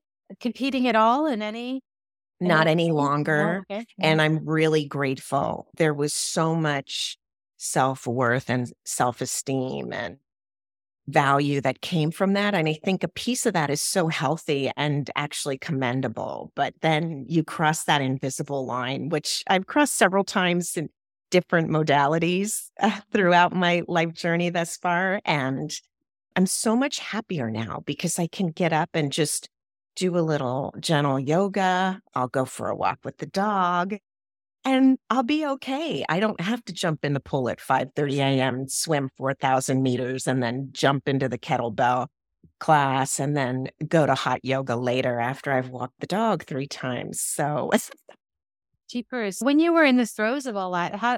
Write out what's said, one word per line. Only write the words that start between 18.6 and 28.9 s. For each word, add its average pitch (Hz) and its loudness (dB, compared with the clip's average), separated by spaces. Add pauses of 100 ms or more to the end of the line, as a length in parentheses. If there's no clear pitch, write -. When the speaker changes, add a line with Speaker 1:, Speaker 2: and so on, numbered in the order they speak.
Speaker 2:
line, 127 -4
which - -4
I've 190 2
crossed - 2
several 196 4
times 175 0
in 151 -4 (420)
different 175 2
modalities, 156 2 (100)
uh, 208 2 (120)
throughout 175 6
my 175 2
life 165 0
journey 170 0
thus 175 -2
far. 185 0
And 147 -2 (640)
I'm 190 4
so 220 0
much 277 -2
happier 170 -6
now 110 -6
because 156 -4
I 170 0
can 180 -2
get 165 0
up 160 2